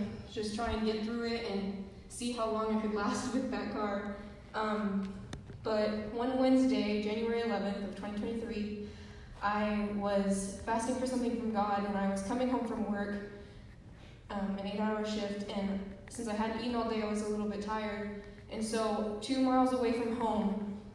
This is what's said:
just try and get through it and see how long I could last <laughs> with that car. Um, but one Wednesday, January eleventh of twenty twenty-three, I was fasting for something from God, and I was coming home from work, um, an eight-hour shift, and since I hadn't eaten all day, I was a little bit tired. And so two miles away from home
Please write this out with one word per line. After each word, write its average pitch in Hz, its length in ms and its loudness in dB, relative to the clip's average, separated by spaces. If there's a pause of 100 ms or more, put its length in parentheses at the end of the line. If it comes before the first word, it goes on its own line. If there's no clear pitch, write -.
(320)
just 214 240 -2
try 233 160 0
and 220 140 2
get 214 180 2
through 233 240 0
it 233 220 -2
and 196 340 -2 (260)
see 240 240 -4
how 220 180 0
long 220 260 2
I 214 40 2
could 214 120 0
last 208 400 0
<laughs> - 0 -
with - 160 0
that 208 220 -2
car. 208 460 -2 (360)
Um, 208 580 0 (520)
but 214 260 4 (240)
one 254 240 0
Wednesday, 254 640 6
January 226 400 2
eleventh 202 420 0
of 190 120 -6
twenty 208 240 -4
twenty-three, 214 680 -4 (540)
I 208 540 2
was 196 680 2
fasting 233 300 2
for 254 120 0
something 233 300 0
from 220 140 0
God, 202 360 2
and 196 100 0
I 196 120 2
was 196 140 0
coming 254 260 2
home 240 180 2
from 214 240 -2
work, 202 400 -2 (960)
um, 196 300 -2
an 196 80 -4
eight-hour 214 380 0
shift, 208 440 -2
and 196 300 0 (300)
since 233 180 -6
I 214 60 -2
hadn't 220 280 0
eaten 240 140 0
all 233 140 0
day, 220 120 2
I 214 80 0
was 214 140 0
a 214 40 0
little 208 200 0
bit 202 140 -2
tired. 208 600 -4 (300)
And 220 120 -2
so 214 580 0
two 262 180 0
miles 254 340 6
away 240 200 4
from 233 240 2
home 208 600 2 (180)